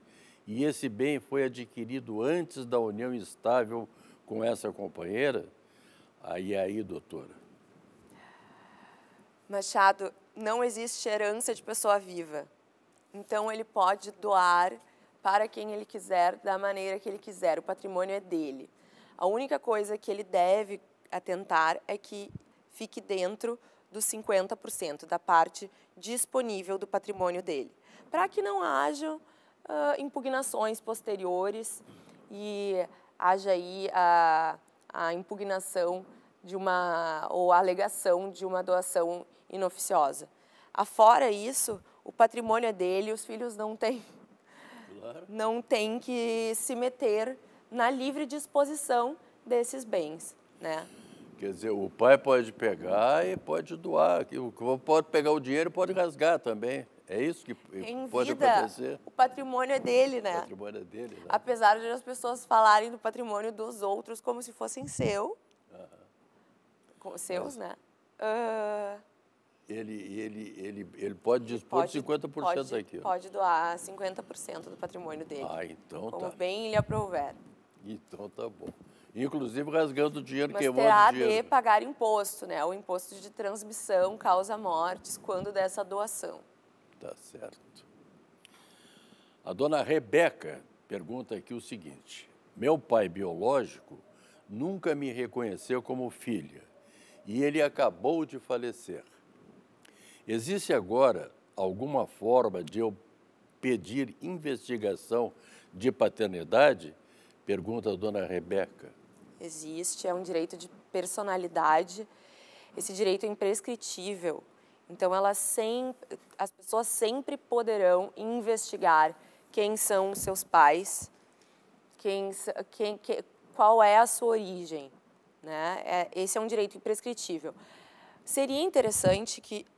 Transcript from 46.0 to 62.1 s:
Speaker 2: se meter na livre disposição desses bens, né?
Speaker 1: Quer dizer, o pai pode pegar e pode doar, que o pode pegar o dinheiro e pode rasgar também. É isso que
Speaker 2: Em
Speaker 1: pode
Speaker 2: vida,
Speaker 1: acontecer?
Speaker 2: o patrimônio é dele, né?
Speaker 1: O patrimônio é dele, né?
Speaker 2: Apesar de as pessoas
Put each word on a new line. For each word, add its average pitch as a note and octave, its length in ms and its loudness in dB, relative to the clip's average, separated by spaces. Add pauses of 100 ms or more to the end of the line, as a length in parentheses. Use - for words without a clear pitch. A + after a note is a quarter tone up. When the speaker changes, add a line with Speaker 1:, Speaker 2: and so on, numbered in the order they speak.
Speaker 2:
se B3+ 200 -4
meter A#3+ 600 0 (320)
na A#3 200 2
livre C#4 360 -2
disposição C#4+ 920 0 (280)
desses A#3+ 380 0
bens, E3+ 520 -6 (260)
né? E3 260 -6 (500)
Speaker 1:
Quer G2+ 160 -6
dizer, G2+ 160 -6
o G2+ 200 -2
pai C3 280 8
pode B2+ 340 2
pegar G#2+ 760 2
e F#3 120 -4
pode E3 400 -6
doar, E3 480 2
que A#2+ 120 -10
o B2 140 -6 (260)
pode D#3 300 2
pegar D3+ 240 2
o D3+ 80 4
dinheiro C#3+ 300 0
e D#3 40 -18
pode F3+ 200 0
rasgar E3 440 2
também. B2 480 -4 (220)
É G2 160 -2
isso E3+ 220 -4
que A#2+ 100 -10 (180)
Speaker 2:
Em A#3+ 360 -8
Speaker 1:
pode B3 240 0
Speaker 2:
vida, C4 260 4
Speaker 1:
acontecer? C3+ 460 -4
Speaker 2:
o - 60 -16
patrimônio B3+ 640 0
é C4+ 60 2
dele, B3+ 420 4
né? F#3+ 140 -2
Speaker 1:
O E3+ 60 -2
patrimônio G#2+ 400 -10
é - 20 -12
dele, A2 320 -12
né? - 140 -18
Speaker 2:
Apesar A3+ 500 4
de A3+ 80 -8
as A#3+ 140 -4
pessoas B3 440 -8